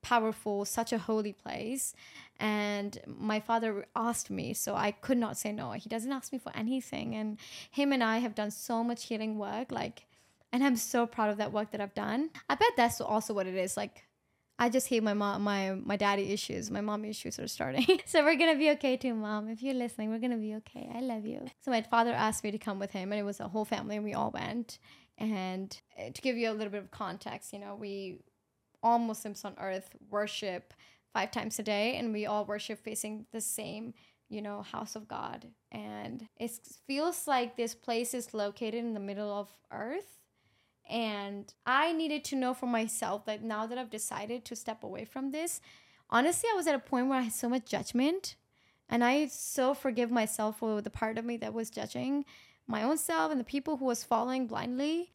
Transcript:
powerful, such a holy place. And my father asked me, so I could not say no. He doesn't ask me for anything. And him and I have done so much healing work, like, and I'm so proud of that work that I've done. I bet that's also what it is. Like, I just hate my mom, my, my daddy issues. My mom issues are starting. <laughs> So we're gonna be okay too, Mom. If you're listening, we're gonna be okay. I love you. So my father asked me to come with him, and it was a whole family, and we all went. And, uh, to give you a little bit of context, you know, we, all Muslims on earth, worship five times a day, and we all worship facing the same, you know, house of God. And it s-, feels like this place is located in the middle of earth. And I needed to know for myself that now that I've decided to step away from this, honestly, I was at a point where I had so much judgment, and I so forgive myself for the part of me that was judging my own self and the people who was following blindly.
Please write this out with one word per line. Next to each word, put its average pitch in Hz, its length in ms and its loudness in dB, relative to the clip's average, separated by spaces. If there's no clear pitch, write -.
powerful, 214 640 0
such - 260 -2
a 233 60 2
holy 214 340 0
place. - 600 -6
And 208 680 -2
my 214 320 -2
father 220 460 0
asked 233 340 -2
me, 190 240 -4
so - 220 -2
I 208 160 2
could 254 260 0
not 220 200 0
say 208 160 -4
no. 135 180 -6
He - 160 -8
doesn't 226 240 -2
ask 269 220 -4
me 262 60 -4
for - 140 -8
anything. 226 600 -2
And 214 220 -4
him 277 220 4
and 254 100 4
I 220 140 4
have 240 180 0
done 208 160 0
so 226 320 -2
much 240 220 -2
healing 220 320 -2
work, 208 340 -4
like, - 340 -4
and 247 100 4
I'm 277 140 8
so 240 320 2
proud 220 220 2
of 208 80 0
that 208 160 0
work 214 180 0
that 214 80 -4
I've 202 140 -4
done. 220 380 0
I 285 60 4
bet 453 200 8
that's 240 240 6
also 220 340 0
what 190 140 2
it 185 80 -4
is. 185 220 0
Like, 208 260 -6
I 240 80 6
just 254 220 4
hate 226 140 4
my 208 100 4
mom, 202 280 2
my, 196 320 2
my 196 220 -2
daddy 202 360 2
issues. 208 380 -4
My 208 120 -2
mom 208 240 -2
issues - 340 -8
are - 80 -6
starting. - 560 4
<laughs> - 20 -16
So 302 200 6
we're 320 100 8
gonna 320 220 6
be 302 140 6
okay 277 260 2
too, 254 160 -2
Mom. 214 340 -2
If 226 160 -8
you're 269 100 0
listening, 226 380 -2
we're 226 80 -2
gonna 247 160 0
be 214 200 -4
okay. 233 380 -10
I 233 60 -6
love 233 260 -4
you. 233 200 -6
So 269 100 -2
my 226 100 4
father 233 300 6
asked 220 320 8
me 214 80 2
to 214 80 -2
come 202 180 -2
with 196 140 -2
him, 190 220 -2
and 208 60 2
it 208 40 0
was 202 160 -2
a - 80 -4
whole 214 160 0
family, 214 320 0
and 208 80 -2
we 208 100 -2
all - 180 0
went. - 480 -4
And, 190 600 -2
uh, - 160 -8
to - 80 -12
give 262 140 2
you 226 160 2
a - 20 -2
little 214 180 -4
bit 202 120 -6
of - 80 -18
context, - 600 -8
you 202 60 -12
know, 202 160 -10
we, 196 440 -8
all 233 160 8
Muslims 220 460 -4
on 202 160 -8
earth, 190 340 -4
worship 208 640 -2
five 202 180 0
times 220 260 -4
a 214 60 -4
day, 214 320 2
and 233 160 -2
we 214 140 -2
all 208 180 0
worship 208 400 -6
facing 214 480 -6
the 226 80 -8
same, 220 540 -6
you 214 120 -6
know, 208 200 -6
house - 340 -8
of 220 120 -12
God. - 400 -8
And 220 560 -10
it 226 140 -6
s-, - 340 -18
feels 302 420 -2
like 247 280 2
this 226 180 -2
place 233 400 -2
is 240 200 -6
located 214 420 -2
in 233 180 -2
the 208 60 -4
middle 202 320 -4
of 202 180 -4
earth. 294 480 -8
And 202 640 -4
I 294 280 4
needed 302 320 0
to - 100 -2
know 254 180 2
for 254 120 -4
myself 220 600 0
that 214 160 -4
now 220 260 -2
that 240 100 -6
I've 254 120 -6
decided 220 560 -6
to 240 100 -8
step 220 280 -6
away 202 220 -8
from 269 260 -6
this, 330 300 -4
honestly, 330 420 4
I 415 60 2
was 320 100 2
at 294 80 6
a 262 40 -2
point 254 280 0
where 269 120 4
I 254 40 2
had 226 80 0
so - 160 -2
much 240 180 0
judgment, 277 680 0
and 233 120 2
I 269 260 4
so 262 460 0
forgive 240 380 0
myself 214 480 0
for 214 220 0
the 208 80 -8
part 220 280 -2
of 226 60 -4
me 233 140 -2
that 220 160 -4
was 226 160 -4
judging 254 560 -2
my 220 160 -2
own 285 140 2
self 320 340 0
and 285 80 0
the 233 60 -4
people 285 320 -2
who 262 80 -4
was 240 180 0
following 254 420 0
blindly. 277 680 -2